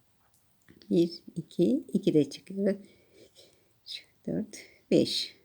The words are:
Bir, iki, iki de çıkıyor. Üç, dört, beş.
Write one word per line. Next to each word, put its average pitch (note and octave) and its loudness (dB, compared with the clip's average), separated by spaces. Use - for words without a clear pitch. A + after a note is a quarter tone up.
Bir, F3 4
iki, G3+ 0
iki F3+ 0
de D3+ 4
çıkıyor. G3 -4
Üç, - -16
dört, F#3 -6
beş. - 0